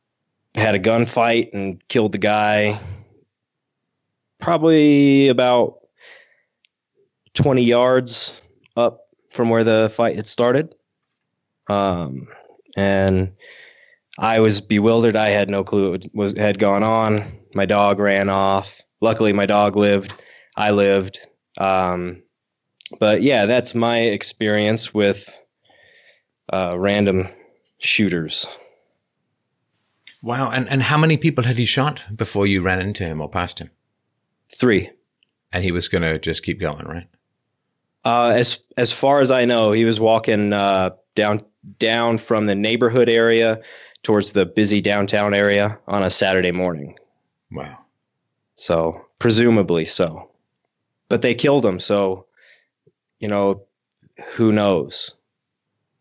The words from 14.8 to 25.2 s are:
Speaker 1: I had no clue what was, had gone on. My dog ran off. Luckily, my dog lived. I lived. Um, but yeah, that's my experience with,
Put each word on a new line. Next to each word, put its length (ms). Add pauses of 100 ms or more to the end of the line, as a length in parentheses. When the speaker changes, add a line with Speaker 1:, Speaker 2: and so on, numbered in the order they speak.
Speaker 1:
I 140
had 200
no 140
clue 280
what 220
was, 240
had 220
gone 240
on. 400 (300)
My 120
dog 340
ran 300
off. 520 (200)
Luckily, 320
my 120
dog 300
lived. 380 (420)
I 160
lived. 480 (400)
Um, 640 (800)
but 200
yeah, 240
that's 300
my 240
experience 960
with, 440 (1160)